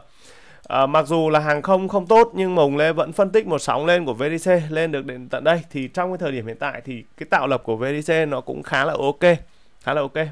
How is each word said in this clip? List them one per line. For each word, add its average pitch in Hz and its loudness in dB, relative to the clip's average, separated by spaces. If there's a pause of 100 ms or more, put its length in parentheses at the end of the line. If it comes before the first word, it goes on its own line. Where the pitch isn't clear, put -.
(680)
À, 135 2
mặc 147 2
dù 160 0
là 151 4
hàng 147 0
không 190 2
không 196 -2
tốt 226 6
nhưng 185 -2
mà 165 4
Hùng 143 2
Lê 160 2
vẫn 156 -2
phân 196 2
tích 214 2
một 156 -2
sóng 135 -2
lên 175 2
của 127 -2
V 117 -6
D 165 -2
C 160 2
lên 160 -2
được 135 -6
đến 127 -14
tận 131 -6
đây. 165 2
Thì 131 -6
trong 180 -4
cái 185 -8
thời 156 -4
điểm 117 -8
hiện 113 -10
tại 135 -8
thì 120 -12 (120)
cái 156 -12
tạo 151 2
lập 131 0
của 113 -2
V 117 -6
D 151 -4
C 160 2
nó 131 -4
cũng 135 -10
khá 139 -2
là 156 -2
ok, 147 2 (420)
khá 135 -4
là 151 0
ok 139 -6 (180)